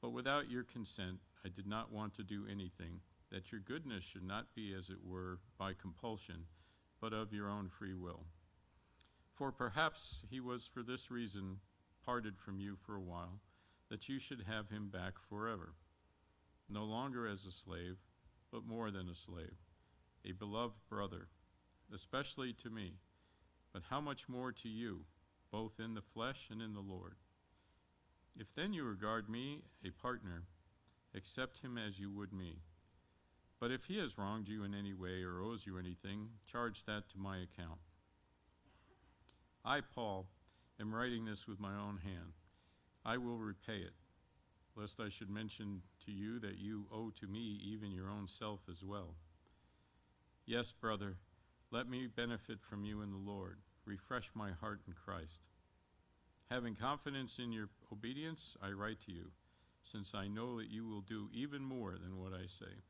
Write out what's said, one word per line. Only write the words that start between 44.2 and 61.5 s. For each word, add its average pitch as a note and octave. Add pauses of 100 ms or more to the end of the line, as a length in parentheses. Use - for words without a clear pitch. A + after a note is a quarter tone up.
lest G#2+
I G#2+
should G2
mention G2+ (240)
to G#2+
you G#2+
that G2
you G2+
owe A2
to G#2
me G#2
even G#2+
your F#2
own G2+
self G#2+ (100)
as F2
well. F#2+ (1300)
Yes, A#2
brother, G2+ (520)
let A#2+
me B2+
benefit A2+
from G#2
you G#2
in G2+
the F#2+
Lord. F#2+ (260)
Refresh A2
my G#2
heart G2+
in F2+
Christ. E2 (1080)
Having A#2+
confidence C3+
in A#2+
your G#2+ (220)
obedience, C3+
I G2
write G#2
to -
you, E2+ (500)
since -
I G2
know A#2
that A2
you A2
will G#2+
do G#2
even C#3